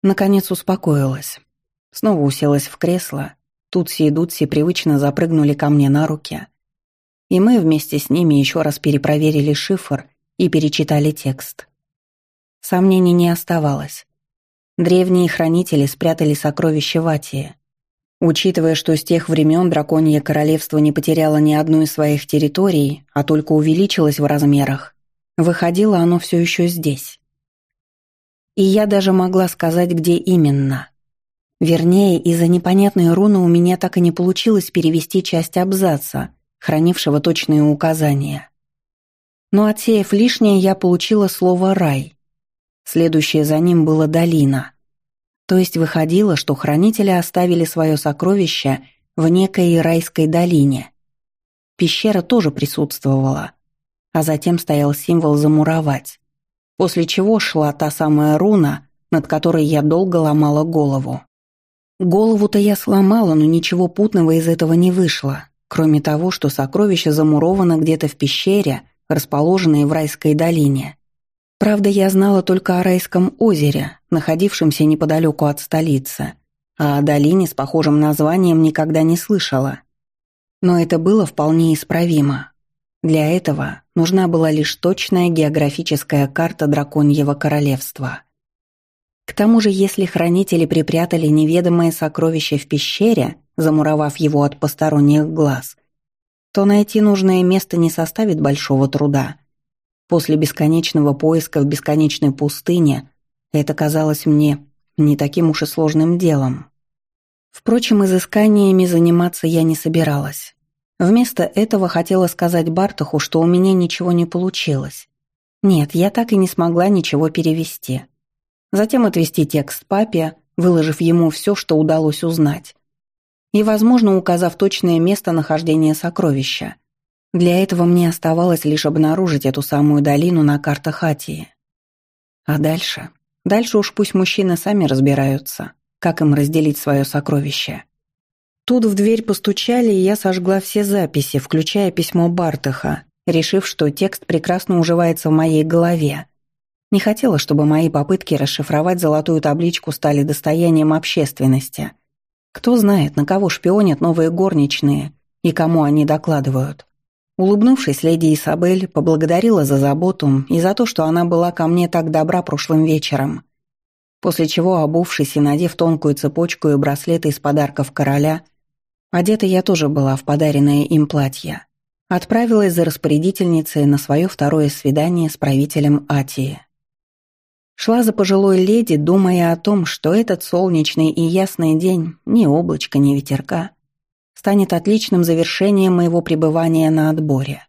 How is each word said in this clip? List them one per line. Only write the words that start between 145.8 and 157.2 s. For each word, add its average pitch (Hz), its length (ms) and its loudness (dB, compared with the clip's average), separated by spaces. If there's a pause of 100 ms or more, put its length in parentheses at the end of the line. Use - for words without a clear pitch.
Не 196 80 2
хотела, 214 380 0
чтобы 147 280 0
мои 156 240 2
попытки 151 460 -2
расшифровать 156 640 -2
золотую 156 400 0
табличку 160 540 -4
стали 147 300 0
достоянием 156 680 0
общественности. 143 1000 -2 (580)
Кто - 240 0
знает, 202 400 2
на 143 100 0
кого 190 220 0
шпионят 185 540 0
новые 165 280 0
горничные 147 840 -2 (280)
и 165 120 0
кому 160 300 0
они 147 200 2
докладывают. 143 800 -2 (520)